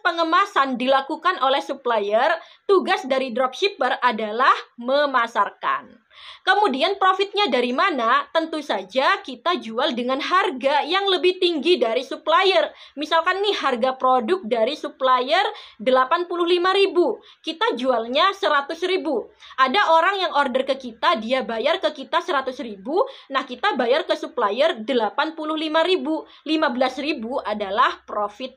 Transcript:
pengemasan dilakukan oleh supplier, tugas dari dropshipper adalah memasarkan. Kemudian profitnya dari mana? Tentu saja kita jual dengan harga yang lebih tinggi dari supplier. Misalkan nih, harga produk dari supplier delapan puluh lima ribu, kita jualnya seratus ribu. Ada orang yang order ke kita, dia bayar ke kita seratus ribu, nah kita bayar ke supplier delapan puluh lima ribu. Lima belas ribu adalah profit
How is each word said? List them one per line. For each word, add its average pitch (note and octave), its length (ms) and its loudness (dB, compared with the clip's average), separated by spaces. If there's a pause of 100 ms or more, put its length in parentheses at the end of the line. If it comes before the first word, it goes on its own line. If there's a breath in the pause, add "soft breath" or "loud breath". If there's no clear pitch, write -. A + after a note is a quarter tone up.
pengemasan E4+ 720 0
dilakukan C4+ 640 0
oleh C4+ 240 0
supplier, A#3 640 0 (400 loud breath)
tugas F#4 400 2
dari C4 240 -2
dropshipper B3+ 720 -2
adalah A3 480 2 (240)
memasarkan. A#3 1300 -2 (420 loud breath)
Kemudian F#4+ 480 2
profitnya F#4+ 560 0
dari B3 240 0
mana? C#4 560 2
Tentu D#4+ 320 -2
saja C4 560 0
kita E4 400 -4
jual A3+ 380 -4
dengan C4 260 -2
harga C#4 640 0
yang G4 240 0
lebih F#4 320 0
tinggi F4 320 2
dari A#3+ 320 0
supplier. E4 640 2 (240 loud breath)
Misalkan E4 480 0
nih, G#4+ 80 0
harga C4 480 0
produk B3+ 480 2
dari A#3 320 0
supplier C4+ 640 2 (320 loud breath)
delapan C4 480 2
puluh F4 240 -2
lima F4 240 2
ribu, F4+ 480 2 (240 loud breath)
kita E4 320 -2
jualnya B3+ 560 0
seratus D#4+ 560 -2
ribu. D4+ 400 -2 (320 loud breath)
Ada C4 320 2
orang E4+ 320 4
yang E4 160 -2
order B3+ 240 0
ke C4+ 160 -2
kita, B3+ 400 -2
dia A#3+ 240 -2
bayar A3+ 400 -2
ke D#4 80 0
kita D4+ 320 -4
seratus C#4+ 400 -4
ribu, A#3 400 -2 (240 loud breath)
nah C4+ 160 -4
kita D#4 320 -4
bayar C4 320 0
ke D#4 80 0
supplier A#3+ 720 -2
delapan C4+ 480 -2
puluh D#4 240 -6
lima D#4 240 0
ribu. D#4 400 0 (240 loud breath)
Lima D#4 240 0
belas B3+ 240 -2
ribu B3+ 480 -6
adalah G#3+ 640 -2
profit G#3 500 -6